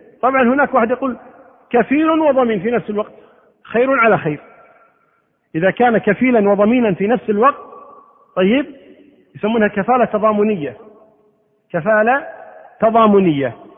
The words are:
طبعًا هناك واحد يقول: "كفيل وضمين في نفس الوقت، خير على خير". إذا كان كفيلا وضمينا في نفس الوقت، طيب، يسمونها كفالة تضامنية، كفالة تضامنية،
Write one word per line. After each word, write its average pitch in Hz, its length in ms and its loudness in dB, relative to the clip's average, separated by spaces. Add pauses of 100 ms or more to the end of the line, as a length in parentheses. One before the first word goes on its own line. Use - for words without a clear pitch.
(220)
طبعًا 262 220 0
هناك 262 300 0
واحد 233 180 0
يقول: 247 260 -6 (520)
"كفيل 277 400 0
وضمين 262 500 0
في 208 120 -6
نفس 226 180 -4
الوقت، 208 240 -8 (500)
خير 262 360 0
على 226 180 2
خير". 156 220 -6 (1160)
إذا 180 160 0
كان 233 260 2
كفيلا 220 520 0
وضمينا 208 440 2
في 190 140 -4
نفس 233 220 -4
الوقت، 226 340 0 (720)
طيب، 208 300 0 (720)
يسمونها 214 320 0
كفالة 208 380 0
تضامنية، 208 720 -2 (920)
كفالة 214 560 0 (540)
تضامنية، 196 760 2 (220)